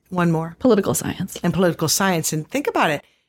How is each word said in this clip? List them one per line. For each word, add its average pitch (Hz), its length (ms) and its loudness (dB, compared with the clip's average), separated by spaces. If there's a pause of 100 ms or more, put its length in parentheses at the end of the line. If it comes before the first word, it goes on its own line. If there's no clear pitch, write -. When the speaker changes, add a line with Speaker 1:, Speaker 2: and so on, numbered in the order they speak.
Speaker 1:
one 175 240 2
more. 160 280 -4
Speaker 2:
Political 202 340 4
science. - 480 -6
Speaker 1:
And 175 100 0
political 165 360 0
science. 185 440 0
And 156 160 -6
think 285 180 -4
about 285 240 2
it. 143 140 -4 (240)